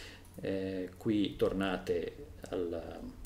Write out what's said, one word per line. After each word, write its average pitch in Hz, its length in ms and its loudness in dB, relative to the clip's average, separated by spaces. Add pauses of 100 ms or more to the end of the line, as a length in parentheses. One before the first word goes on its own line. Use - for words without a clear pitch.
(400)
Eh, 95 560 0
qui 104 400 4
tornate 92 760 2 (360)
alla, 85 500 -2 (260)